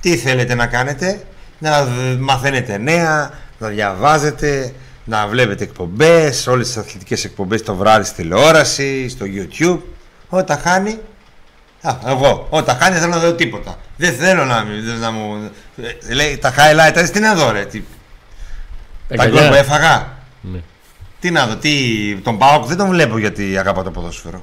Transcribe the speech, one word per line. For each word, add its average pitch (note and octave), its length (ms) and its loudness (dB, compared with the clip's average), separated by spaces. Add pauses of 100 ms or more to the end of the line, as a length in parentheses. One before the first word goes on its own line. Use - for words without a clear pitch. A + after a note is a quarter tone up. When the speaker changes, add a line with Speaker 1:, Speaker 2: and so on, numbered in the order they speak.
Speaker 1:
τι F3 160 2
θέλετε B2+ 380 0
να A#2+ 120 0
κάνετε; C#3+ 560 -4 (360)
Να D3+ 260 2
δ-, B2+ 360 -2
μαθαίνετε B2 580 0
νέα, D#3 520 0 (280)
να A2 100 -6
διαβάζετε, C3 1040 0 (320)
να G#2+ 220 -2
βλέπετε G#2+ 380 0
εκπομπές, C#3 800 2
όλες B2 200 2
τις - 100 -8
αθλητικές G2+ 480 -8
εκπομπές G#2+ 380 -4
το G#2 120 -6
βράδυ G2+ 300 4
στη - 180 -10
τηλεόραση, C3+ 840 2
στο A2 260 -10
YouTube. D3+ 440 -2 (500)
Όταν F3+ 300 -2
χάνει, F#3+ 400 0 (840)
α, C3 160 -4 (100)
εγώ, C3 440 0
όταν C#3+ 260 -2
χάνει, F3 160 2
δεν E3+ 80 0
θέλω E3+ 140 0
να E3 60 0
δω E3+ 120 2
τίποτα. G#2 460 -6 (180)
Δεν E3+ 160 0
θέλω D#3+ 320 2
να A#2+ 200 0
μ-, A2 360 -6
να A2+ 100 -4
μου, G#2+ 400 -8 (580)
ε, A#2+ 60 -6
λέει, C#3+ 240 0
τα B2+ 180 0
highlights, D#3 560 6
τι G#3 80 0
να A3 140 4
δω, D3 160 2
ρε, G2+ 140 -2
τι, G#2 180 -12 (1300)
τα B2 140 -2
Speaker 2:
Αγκαλιά. A#2 180 4
Speaker 1:
γκολ D3+ 80 6
που C#3 60 6
έφαγα. C#3+ 580 4 (280)
Speaker 2:
Ναι. F#2 180 -10 (640)
Speaker 1:
Τι F3+ 100 -2
να D3+ 160 2
δω, A2 100 -4
τι... D3+ 140 0 (520)
τον A2+ 160 -2
παοκ C3+ 280 6
δεν D#3 100 -4
τον G3 120 0
βλέπω D3 300 2
γιατί G2 400 -2
αγαπά F#2 240 0
το F#2 80 -6
ποδόσφαιρο. E2+ 520 -10